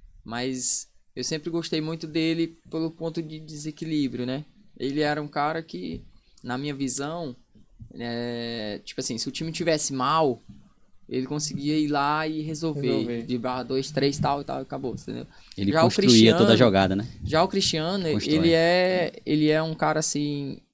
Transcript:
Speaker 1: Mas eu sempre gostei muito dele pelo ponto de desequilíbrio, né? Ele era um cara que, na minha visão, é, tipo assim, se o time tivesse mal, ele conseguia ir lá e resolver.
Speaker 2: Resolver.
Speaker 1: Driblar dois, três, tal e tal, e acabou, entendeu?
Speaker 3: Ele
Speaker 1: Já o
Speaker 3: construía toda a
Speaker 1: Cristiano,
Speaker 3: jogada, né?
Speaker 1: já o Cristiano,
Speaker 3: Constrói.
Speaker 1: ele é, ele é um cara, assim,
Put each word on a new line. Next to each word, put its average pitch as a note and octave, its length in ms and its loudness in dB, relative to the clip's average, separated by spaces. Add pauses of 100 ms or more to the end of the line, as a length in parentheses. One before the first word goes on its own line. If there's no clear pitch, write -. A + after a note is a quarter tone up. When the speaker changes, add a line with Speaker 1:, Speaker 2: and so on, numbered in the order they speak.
(240)
Speaker 1:
Mas B2 640 -4 (280)
eu B2+ 80 -8
sempre D#3 280 -6
gostei E3 300 -4
muito D#3+ 260 -6
dele E3 500 -2 (140)
pelo D#3+ 200 -4
ponto E3 320 -6
de D#3 180 -12
desequilíbrio, D3+ 840 -4
né? C3 200 -6 (340)
Ele C#3 240 -4
era D3+ 200 0
um D3 60 -8
cara D3+ 340 -4
que, E3 400 -10 (400)
na B2 140 -6
minha C#3+ 180 -6
visão, C#3 600 -4 (600)
é, A#2 840 -6
tipo - 160 -10
assim, A3 180 -4
se - 100 -6
o C3 40 -8
time D#3+ 200 -8
tivesse D#3+ 400 0
mal, C3+ 480 2 (680)
ele C3 200 -4
conseguia D3 520 -2
ir D3+ 100 2
lá D3 380 0
e D#3 140 -4
resolver. D3+ 480 -4
Speaker 2:
Resolver. A#2+ 360 0
Speaker 1:
Driblar B2+ 400 -4
dois, C3+ 260 -4
três, C#3+ 280 0
tal C#3 220 0
e C#3 40 -10
tal, C3+ 160 -6
e - 20 -8
acabou, C3+ 320 -8
entendeu? A#2 320 -10 (300)
Speaker 3:
Ele G2+ 140 0
Speaker 1:
Já D#3+ 100 4
o E3 40 8
Speaker 3:
construía A2+ 480 8
toda - 120 6
a - 40 8
Speaker 1:
Cristiano, A2+ 80 10
Speaker 3:
jogada, F#2+ 400 6
né? G#2 100 -2 (160)
Speaker 1:
já D#3 200 2
o F#3 60 2
Cristiano, F3+ 640 -2
Speaker 3:
Constrói. D3 280 0
Speaker 1:
ele E3 140 4
é, F3+ 600 4 (140)
ele D3+ 240 4
é D#3 120 2
um D#3+ 120 -4
cara, D#3 260 0
assim, D3 580 -4 (140)